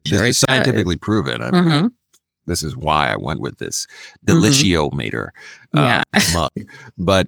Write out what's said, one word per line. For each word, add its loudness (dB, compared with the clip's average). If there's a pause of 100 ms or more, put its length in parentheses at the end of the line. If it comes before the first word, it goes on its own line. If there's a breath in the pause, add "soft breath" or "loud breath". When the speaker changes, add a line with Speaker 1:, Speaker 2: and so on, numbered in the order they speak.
Speaker 1:
sure 2
Speaker 2:
is 2
Speaker 1:
it 2
does. 0
Speaker 2:
scientifically 0
proven. -2
I -4
mean, 2
Speaker 1:
Mm-hmm. 2 (600)
Speaker 2:
this -2
is -6
why 0
I -4
went -6
with -8
this -8 (400 loud breath)
Speaker 1:
Mm-hmm. 4
Speaker 2:
Deliciometer, 0 (480 loud breath)
uh, 2 (140)
Speaker 1:
Yeah. 4
<laughs> 0
Speaker 2:
mug. 0 (460 loud breath)
But 2